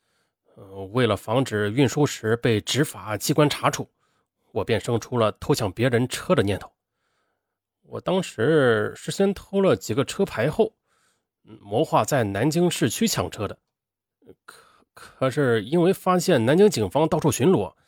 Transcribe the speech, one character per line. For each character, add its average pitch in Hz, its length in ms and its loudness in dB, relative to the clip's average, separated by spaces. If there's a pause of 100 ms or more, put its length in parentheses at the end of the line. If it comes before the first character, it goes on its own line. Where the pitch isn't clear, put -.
(560)
呃， 98 380 -16
为 123 140 2
了 101 100 2
防 120 260 -2
止 104 280 -4
运 127 180 2
输 147 160 0
时 110 300 -2
被 113 260 0
执 127 240 -2
法 107 320 -10
机 - 160 -2
关 147 160 4
查 - 220 -2
处， - 180 -8 (640)
我 104 120 -4
便 107 160 0
生 117 200 -2
出 - 180 -6
了 110 160 2
偷 - 220 -2
抢 101 160 -2
别 123 180 0
人 117 180 2
车 - 280 -2
的 - 80 2
念 98 160 -2
头。 - 120 -18 (1200)
我 117 100 -10
当 180 220 -2
时 117 760 2
是 - 160 -12
先 196 220 0
偷 - 280 -4
了 170 140 4
几 - 200 -4
个 135 100 0
车 - 180 -2
牌 151 260 -2
后， - 220 0 (760)
嗯， 110 140 -20
谋 104 240 -2
划 156 220 0
在 131 180 0
南 101 260 -2
京 170 200 0
市 139 180 -2
区 226 200 -2
抢 92 240 -4
车 104 160 -8
的。 - 100 -12 (880)
可， - 480 -20
可 - 380 -4
是 120 320 2
因 151 180 0
为 175 100 4
发 185 280 0
现 151 260 2
南 139 100 4
京 202 140 6
警 107 180 -2
方 156 220 0
到 170 100 0
处 147 120 0
巡 131 180 2
逻， 104 240 0 (140)